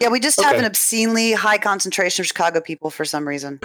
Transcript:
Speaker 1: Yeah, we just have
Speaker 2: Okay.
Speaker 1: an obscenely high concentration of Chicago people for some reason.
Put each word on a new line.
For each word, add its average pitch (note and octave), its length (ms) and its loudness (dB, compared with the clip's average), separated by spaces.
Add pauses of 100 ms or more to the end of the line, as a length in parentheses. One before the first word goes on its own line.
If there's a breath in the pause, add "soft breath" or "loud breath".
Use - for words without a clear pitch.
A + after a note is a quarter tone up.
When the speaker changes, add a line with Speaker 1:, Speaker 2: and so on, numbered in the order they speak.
Speaker 1:
Yeah, A#3 80 4
we B3 100 2
just D4 220 0
have D4 120 6
Speaker 2:
Okay. A#3 60 2
Speaker 1:
an A#3+ 60 0
obscenely A3+ 680 0
high G#3+ 240 2
concentration G3 640 0
of E3+ 40 -4
Chicago E3+ 340 0
people D#3+ 280 -8
for D#3 160 -6
some D3 220 -4
reason. C#3 380 -8